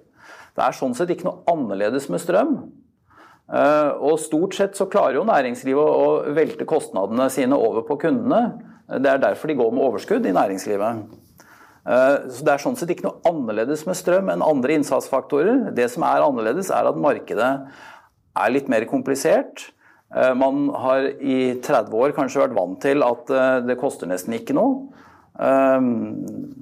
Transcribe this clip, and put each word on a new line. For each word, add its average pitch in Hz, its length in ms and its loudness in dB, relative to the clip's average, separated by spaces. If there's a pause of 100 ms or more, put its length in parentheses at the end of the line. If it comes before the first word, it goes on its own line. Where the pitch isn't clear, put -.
(560)
Det - 80 0
er 127 80 2
sånn 127 220 -4
sett 175 160 -2
ikke 170 160 -4
noe - 220 -6
annerledes 123 600 -2
med 175 100 -4
strøm. 202 520 -2 (800)
Eh, 143 480 2
og 156 200 2
stort 170 360 -2
sett - 240 -2
så 190 100 0
klarer 156 300 2
jo 190 80 0
næringslivet 135 560 0
å, 139 200 4 (280)
å 143 40 -6
velte - 340 0
kostnadene 127 640 0
sine 135 240 2
over 113 300 0
på 143 120 -2
kundene. 156 640 0 (260)
Det 131 240 0
er 135 80 2
derfor 123 320 0
de 139 80 -2
går 113 160 2
med 139 80 2
overskudd 135 440 0
i 98 80 0
næringslivet. 107 640 -2 (800)
Eh, 131 360 4 (140)
så 123 140 -12
det 147 80 4
er 139 100 -2
sånn 127 160 -2
sett 175 140 -4
ikke - 160 -4
noe - 180 -8
annerledes 131 600 -2
med 180 120 -4
strøm 185 320 2
enn 175 140 -2
andre 147 320 2
innsatsfaktorer. 143 960 0
Det 120 160 2
som 156 160 -4
er 143 160 4
annerledes, 135 480 0
er 117 160 2
at 143 120 0
markedet 117 520 0 (880)
er 113 140 2
litt 139 160 -2
mer 113 160 2
komplisert. 139 800 -2 (480)
Eh, 127 220 2
man 139 320 2 (140)
har 135 260 2 (100)
i 131 440 0
tredve 120 420 0
år 147 100 0
kanskje 139 300 0
vært 123 100 -4
vant 92 280 -2
til 139 200 2
at, 120 320 -2
eh, 131 320 4
det 123 140 -2
koster 127 260 -4
nesten 101 300 -4
ikke 131 200 -4
noe. 254 300 0 (540)
Ehm, 120 1200 0